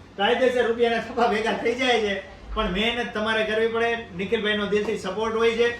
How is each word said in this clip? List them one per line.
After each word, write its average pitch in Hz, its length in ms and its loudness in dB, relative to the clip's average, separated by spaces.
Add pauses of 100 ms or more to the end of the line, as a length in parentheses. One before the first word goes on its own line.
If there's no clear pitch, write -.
(160)
કાયદેસર 233 500 2
રૂપિયાના 233 320 2
થપ્પા - 280 0
ભેગા 214 260 0
થઈ 233 220 0
જાય 247 260 2
છે. 196 220 -2 (320)
પણ 214 160 0
મહેનત 220 440 -2
તમારે 214 300 0
કરવી 220 240 0
પડે, 226 280 0 (200)
નિખિલભાઈનો 208 500 -2
દિલથી 208 320 0
સપોર્ટ 208 380 -4
હોય 226 140 4
છે. 233 300 2